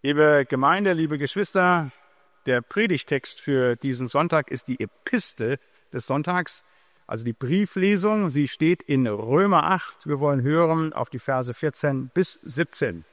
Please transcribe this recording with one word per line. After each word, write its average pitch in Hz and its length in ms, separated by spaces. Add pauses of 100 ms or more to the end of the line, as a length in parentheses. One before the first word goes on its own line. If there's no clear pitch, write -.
Liebe 147 480
Gemeinde, 175 460
liebe 156 240
Geschwister, 180 720 (540)
der 123 160
Predigtext 170 800
für 127 340
diesen 131 300
Sonntag 151 440
ist - 180
die 127 120
Epistel 127 760 (340)
des 127 140
Sonntags, 175 580 (420)
also 113 180
die 117 100
Brieflesung. 196 960
Sie 139 180
steht 165 340
in 131 240
Römer 143 580
acht. - 420
Wir 147 120
wollen 143 220
hören 160 540
auf - 160
die 131 80
Verse 127 340
vierzehn 135 640
bis - 280
siebzehn. 127 720